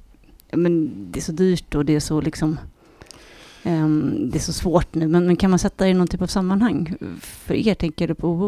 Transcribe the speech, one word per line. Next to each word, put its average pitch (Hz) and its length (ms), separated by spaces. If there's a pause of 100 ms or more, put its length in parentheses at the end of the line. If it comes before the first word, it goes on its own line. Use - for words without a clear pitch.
(500)
ja, - 60
men 165 340 (220)
det 120 60
är 131 40
så - 100
dyrt 180 420
och 147 100
det 151 100
är 151 60
så 151 200
liksom, 156 380 (1040)
ehm, 156 680
det 156 80
är - 20
så - 120
svårt 175 420
nu. 160 140
Men, 175 180
men 175 100
kan 190 140
man 180 80
sätta - 260
det 190 60
i 185 40
någon 180 140
typ 180 140
av 180 40
sammanhang? 190 680 (260)
För - 340
er, 214 200
tänker 170 340
du 160 60
på 160 140
O 175 200